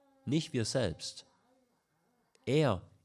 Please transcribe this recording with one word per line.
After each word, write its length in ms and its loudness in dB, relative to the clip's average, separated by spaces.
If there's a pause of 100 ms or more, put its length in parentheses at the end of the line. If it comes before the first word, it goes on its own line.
(260)
Nicht 280 -2
wir 120 0
selbst. 600 -4 (1200)
Er 360 4 (240)